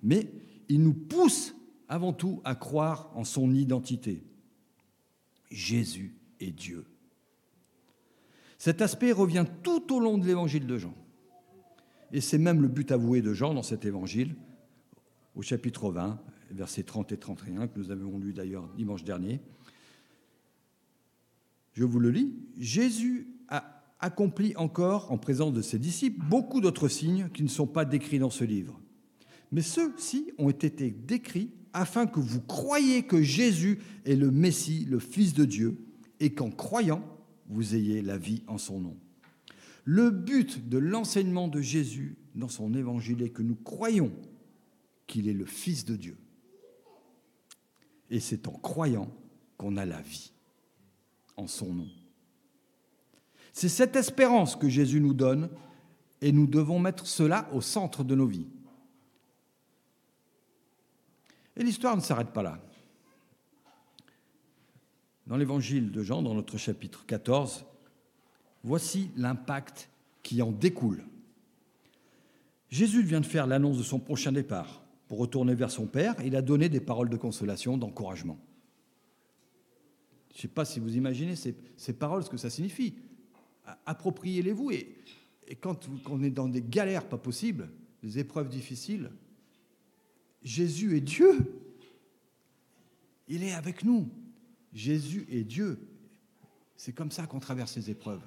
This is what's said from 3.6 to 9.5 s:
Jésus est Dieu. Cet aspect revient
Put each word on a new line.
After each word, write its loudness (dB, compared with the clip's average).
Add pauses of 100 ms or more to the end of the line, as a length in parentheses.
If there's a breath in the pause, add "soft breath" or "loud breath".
Jésus -2 (240)
est -8
Dieu. -12 (1700 soft breath)
Cet 2
aspect 4
revient 4 (180)